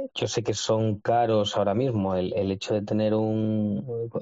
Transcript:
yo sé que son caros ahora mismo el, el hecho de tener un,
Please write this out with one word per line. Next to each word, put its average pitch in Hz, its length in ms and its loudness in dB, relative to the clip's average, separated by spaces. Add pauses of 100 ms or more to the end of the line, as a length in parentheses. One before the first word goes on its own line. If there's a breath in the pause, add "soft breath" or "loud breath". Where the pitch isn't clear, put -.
(140)
yo 120 140 -4
sé 107 160 -2
que 110 100 -2
son 110 460 0
caros 110 580 2
ahora 101 160 2
mismo 107 420 0
el, 90 200 0
el 98 160 0
hecho 98 240 -2
de 104 80 0
tener 107 320 0
un, 110 920 0 (120)